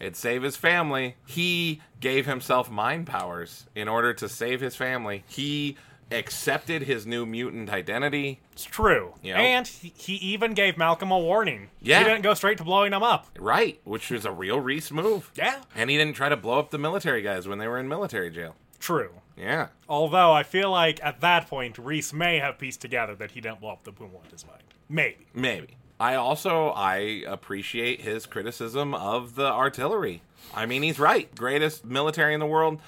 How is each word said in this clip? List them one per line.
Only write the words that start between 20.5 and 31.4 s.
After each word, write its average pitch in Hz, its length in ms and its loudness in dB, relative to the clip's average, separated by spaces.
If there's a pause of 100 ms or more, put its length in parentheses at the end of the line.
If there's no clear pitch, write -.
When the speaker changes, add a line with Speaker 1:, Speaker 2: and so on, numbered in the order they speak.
Speaker 2:
like 165 320 2
at 147 200 -4
that 170 260 4
point, 123 300 -8
Reese 147 340 -6
may 165 260 0
have 139 200 -4
pieced 131 240 -12
together 117 340 -4
that 104 160 -10
he 123 80 -16
didn't 110 200 -10
blow 107 100 -12
up 95 140 -14
the 110 80 -16
Puma 98 300 -18
with - 80 -20
his - 160 -20
mind. - 160 -20 (260)
Maybe. 147 440 -2
Speaker 1:
Maybe. 110 460 -4 (200)
I 120 180 2
also, 151 520 2
I 101 580 0
appreciate 107 760 -4
his 110 240 -6
criticism 120 680 -4
of 120 420 -2
the 139 100 2
artillery. 131 760 0 (300)
I 110 140 -2
mean, 127 160 0
he's 151 160 0
right. 156 360 4
Greatest 147 500 -2